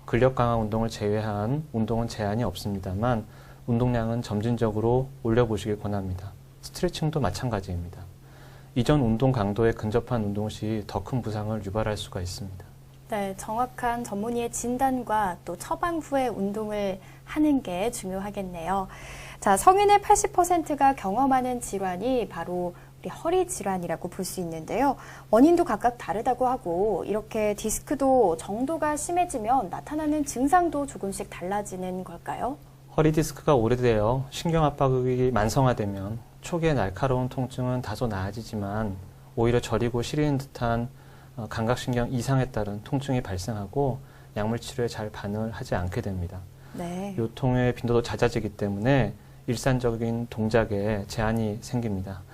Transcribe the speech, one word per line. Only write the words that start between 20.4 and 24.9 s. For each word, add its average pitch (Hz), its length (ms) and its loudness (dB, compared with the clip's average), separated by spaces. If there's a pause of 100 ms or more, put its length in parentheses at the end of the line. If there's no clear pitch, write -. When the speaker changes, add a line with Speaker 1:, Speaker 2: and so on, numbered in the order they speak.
Speaker 2:
경험하는 247 640 2
질환이 196 680 -2
바로 175 480 -4 (260)
우리 185 80 -8
허리 349 380 0
질환이라고 180 640 -4
볼 - 160 -8
수 - 160 -8
있는데요. 170 540 0 (360)